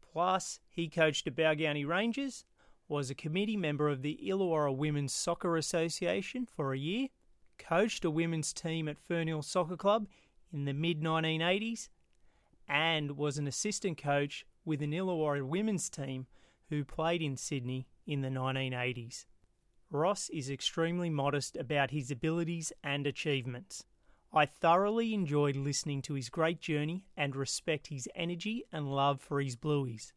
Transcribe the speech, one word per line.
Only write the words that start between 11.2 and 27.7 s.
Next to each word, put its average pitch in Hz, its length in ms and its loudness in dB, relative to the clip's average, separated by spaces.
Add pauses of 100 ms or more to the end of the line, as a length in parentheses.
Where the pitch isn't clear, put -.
eighties, 208 480 0 (800)
and 147 480 2
was 147 220 0
an 143 80 0
assistant 185 500 -2
coach 143 480 0 (200)
with 151 180 -2
an 147 80 -2
Illawarra 156 500 0
women's 185 480 0
team 135 380 -6 (420)
who 147 160 -2
played 165 380 0
in 139 120 0
Sydney 131 520 -4 (180)
in 139 160 0
the 131 80 0
nineteen 131 440 -2
eighties. 123 520 -4 (640)
Ross 170 400 0
is 143 220 -4
extremely 170 580 0
modest 143 480 0
about 143 320 2
his 139 220 -4
abilities 165 600 -2 (120)
and 143 240 0
achievements. 135 760 -4 (480)
I 151 140 6
thoroughly 208 680 4
enjoyed 147 400 4
listening 139 480 -2
to 151 100 -6
his 135 160 -4
great 165 320 0
journey 156 440 -2 (120)
and 143 180 0
respect 143 520 -2